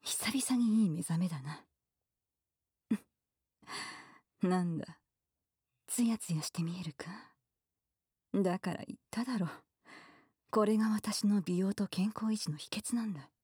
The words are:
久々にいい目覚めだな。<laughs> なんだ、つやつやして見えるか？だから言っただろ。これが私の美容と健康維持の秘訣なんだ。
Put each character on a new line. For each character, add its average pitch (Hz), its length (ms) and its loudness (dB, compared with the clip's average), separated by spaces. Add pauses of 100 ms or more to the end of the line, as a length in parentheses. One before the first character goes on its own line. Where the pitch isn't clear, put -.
久 - 500 -2
々 247 100 4
に 220 200 6
い 208 40 6
い 175 40 4
目 156 120 0
覚 165 160 0
め 180 100 2
だ 160 120 -6
な。 143 240 -10 (1300)
<laughs> - 1500 -10
な 180 220 2
ん 170 120 0
だ、 - 220 -8 (880)
つ - 160 0
や 233 160 2
つ - 160 -2
や 156 80 0
し - 80 -6
て - 120 -4
見 170 160 -4
え 185 60 -8
る 156 80 -6
か？ - 140 -12 (1300)
だ 190 240 4
か - 160 -4
ら - 100 -8
言 - 120 -12
っ - 20 -20 (120)
た 226 140 -2
だ 254 140 -2
ろ。 180 100 0 (1000)
こ 214 160 4
れ 214 100 4
が 220 140 4
私 214 360 -2
の 202 140 4
美 180 180 0
容 190 140 2
と 202 140 -2
健 185 280 0
康 226 120 -4
維 220 100 0
持 - 140 -4
の 151 80 -4
秘 - 100 -14
訣 - 260 -6
な 226 120 0
ん 202 80 -4
だ。 139 160 -14 (140)